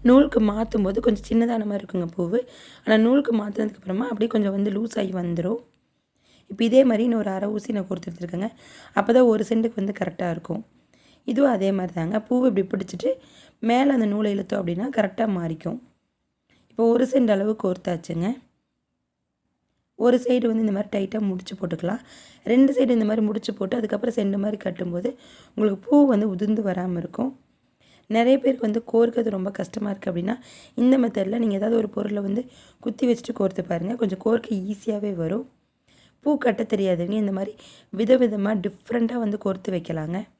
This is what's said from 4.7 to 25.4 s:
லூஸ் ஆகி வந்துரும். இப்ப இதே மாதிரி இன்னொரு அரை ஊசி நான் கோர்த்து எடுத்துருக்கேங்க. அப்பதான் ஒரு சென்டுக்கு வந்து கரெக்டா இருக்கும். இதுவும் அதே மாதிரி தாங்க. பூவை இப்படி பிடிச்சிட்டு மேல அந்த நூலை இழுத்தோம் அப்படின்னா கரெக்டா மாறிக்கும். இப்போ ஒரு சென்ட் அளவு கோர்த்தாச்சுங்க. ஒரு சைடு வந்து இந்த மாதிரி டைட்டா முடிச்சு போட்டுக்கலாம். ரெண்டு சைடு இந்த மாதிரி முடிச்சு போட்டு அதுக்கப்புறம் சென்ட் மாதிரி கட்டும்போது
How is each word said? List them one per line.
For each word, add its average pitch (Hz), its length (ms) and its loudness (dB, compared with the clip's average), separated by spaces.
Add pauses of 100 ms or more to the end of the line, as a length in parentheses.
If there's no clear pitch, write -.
லூஸ் 220 260 -4
ஆகி 196 200 -2
வந்துரும். 175 420 -2 (920)
இப்ப 202 180 -2
இதே 247 160 8
மாதிரி 226 220 4
இன்னொரு 226 260 0
அரை 190 240 -4
ஊசி 208 200 -6
நான் 196 120 -4
கோர்த்து 180 220 -6
எடுத்துருக்கேங்க. 175 400 -6 (460)
அப்பதான் 233 360 6
ஒரு 214 160 0
சென்டுக்கு 226 320 0
வந்து 196 180 -2
கரெக்டா 180 380 -4
இருக்கும். 170 260 -8 (680)
இதுவும் 269 280 2
அதே 190 160 0
மாதிரி 185 240 -4
தாங்க. 175 320 -2
பூவை 247 240 2
இப்படி 196 200 0
பிடிச்சிட்டு 190 400 -4 (520)
மேல 254 340 4
அந்த 220 160 2
நூலை 208 220 0
இழுத்தோம் 196 260 -4
அப்படின்னா 175 340 -4
கரெக்டா 214 340 0
மாறிக்கும். 170 480 -4 (920)
இப்போ 226 240 2
ஒரு 247 140 4
சென்ட் 247 280 2
அளவு 208 200 0 (100)
கோர்த்தாச்சுங்க. 175 680 -2 (1700)
ஒரு 240 260 4
சைடு 247 260 2
வந்து 220 160 0
இந்த 202 100 0
மாதிரி 196 180 -6
டைட்டா 202 340 -4
முடிச்சு 185 320 -8
போட்டுக்கலாம். 175 400 -4 (440)
ரெண்டு 262 320 6
சைடு 247 200 4
இந்த 214 140 2
மாதிரி 220 180 0
முடிச்சு 214 240 -4
போட்டு 202 280 -4
அதுக்கப்புறம் 214 380 -4
சென்ட் 196 260 -2
மாதிரி 208 200 -4
கட்டும்போது 180 460 -4 (420)